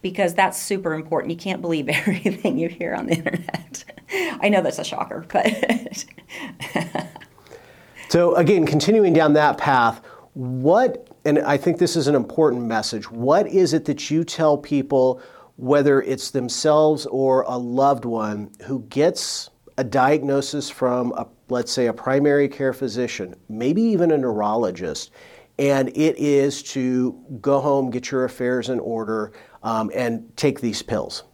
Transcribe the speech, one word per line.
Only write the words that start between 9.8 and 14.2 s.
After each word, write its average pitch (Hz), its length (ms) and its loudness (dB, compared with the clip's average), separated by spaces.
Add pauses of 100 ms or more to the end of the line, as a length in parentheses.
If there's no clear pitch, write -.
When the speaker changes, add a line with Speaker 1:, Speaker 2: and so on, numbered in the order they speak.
Speaker 2:
what, 139 760 0 (160)
and 147 160 4
I 143 160 0
think 170 220 0
this 175 180 2
is 143 100 0
an 147 80 4
important 123 480 2
message, 110 480 -4
what 131 380 2
is 180 240 4
it 156 140 0
that - 240 -4
you 160 140 2